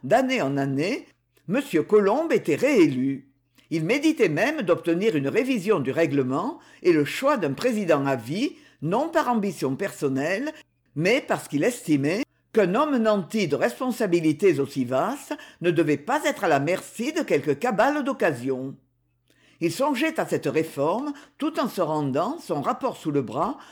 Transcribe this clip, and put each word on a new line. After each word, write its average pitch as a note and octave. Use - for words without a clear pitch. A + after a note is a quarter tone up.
d'année B3+
en C#3
année, C#3+
monsieur F#3
Colombe G#3
était E3+
réélu. C#3
Il D#3+
méditait C#4
même A#3
d'obtenir F3
une C#3
révision G#3+
du B2+
règlement C#3+
et F3+
le D3+
choix C4+
d'un D3
président E3
à C3+
vie, D3
non G#3+
par D#4+
ambition F#3+
personnelle, E3
mais G#3
parce F3+
qu'il D3
estimait E3+
qu'un F#3+
homme C#4+
nanti G#3+
de C#3+
responsabilités F3
aussi C3+
vastes F3
ne E3+
devait D3+
pas D4+
être C#4+
à F#3
la C#3+
merci F#3+
de D#4+
quelque D3+
cabale A#3+
d'occasion. C3+
Il E3
songeait D4+
à F3+
cette D#3
réforme D#3+
tout D#4
en C4
se -
rendant, D3+
son D3+
rapport A#3+
sous -
le C#3+
bras, D3